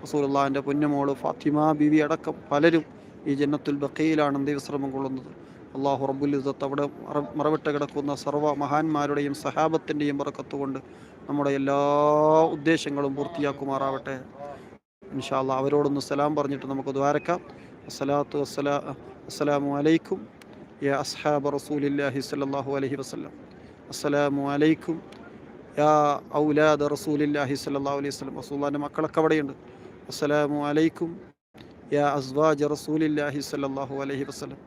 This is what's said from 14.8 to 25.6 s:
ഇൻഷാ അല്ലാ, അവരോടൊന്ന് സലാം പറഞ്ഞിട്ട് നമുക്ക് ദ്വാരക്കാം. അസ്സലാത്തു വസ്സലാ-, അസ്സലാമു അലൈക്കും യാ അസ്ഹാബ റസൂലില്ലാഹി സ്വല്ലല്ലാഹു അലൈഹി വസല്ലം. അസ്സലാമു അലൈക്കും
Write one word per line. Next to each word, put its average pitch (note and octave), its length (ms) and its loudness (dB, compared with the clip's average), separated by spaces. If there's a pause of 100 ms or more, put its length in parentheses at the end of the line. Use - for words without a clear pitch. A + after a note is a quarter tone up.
ഇൻഷാ C3+ 280 -2
അല്ലാ, C3+ 200 0
അവരോടൊന്ന് C#3+ 460 2
സലാം D3 300 2
പറഞ്ഞിട്ട് C#3 340 -2
നമുക്ക് C3+ 260 -4
ദ്വാരക്കാം. D3 420 2 (500)
അസ്സലാത്തു C#3+ 520 -2
വസ്സലാ-, C#3+ 400 -2 (480)
അസ്സലാമു C#3+ 480 0
അലൈക്കും D#3+ 420 2 (680)
യാ C#3 160 2
അസ്ഹാബ D3 400 0 (140)
റസൂലില്ലാഹി C#3+ 720 -2
സ്വല്ലല്ലാഹു C#3 480 -4
അലൈഹി C3+ 240 -2
വസല്ലം. D3 300 -10 (600)
അസ്സലാമു C#3+ 520 0 (100)
അലൈക്കും D#3 440 2 (840)